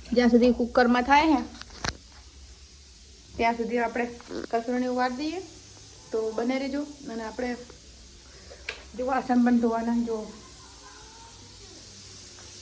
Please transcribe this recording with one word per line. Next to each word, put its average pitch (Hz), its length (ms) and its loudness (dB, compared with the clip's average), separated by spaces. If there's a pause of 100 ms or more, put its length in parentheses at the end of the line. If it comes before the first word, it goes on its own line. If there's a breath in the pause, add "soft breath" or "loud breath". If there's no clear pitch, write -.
(120)
જ્યાં 240 180 6
સુધી 240 220 8
કુકરમાં 240 500 4
થાય 285 240 6
હે 277 160 4 (1900)
ત્યાં 233 180 2
સુધી 233 240 -2
આપણે 240 280 -2 (440)
કચરો 240 280 -2
ને 254 60 0
એવું 254 120 -2
વાળી 254 200 0
દઈએ. 320 240 -4 (720)
તો 220 200 -2
બને 240 260 -2
રહેજો. 277 240 -4
અને 226 420 -10
આપણે 240 320 -6 (1400 loud breath)
જો 254 80 -2
વાસણ 247 380 4
પણ 240 140 6
ધોવાના, 233 480 0
જો 214 260 -6 (2250)